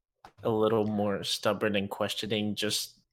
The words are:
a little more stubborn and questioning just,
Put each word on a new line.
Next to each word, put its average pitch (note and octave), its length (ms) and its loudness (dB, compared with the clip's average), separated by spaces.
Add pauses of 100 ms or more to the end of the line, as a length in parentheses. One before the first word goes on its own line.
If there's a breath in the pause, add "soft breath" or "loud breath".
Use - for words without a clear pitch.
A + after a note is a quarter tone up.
(440)
a A#2+ 60 0
little A2 360 4
more G#2 380 0
stubborn G#2 520 0
and G2 140 0
questioning G#2 680 -2
just, - 380 -4 (180)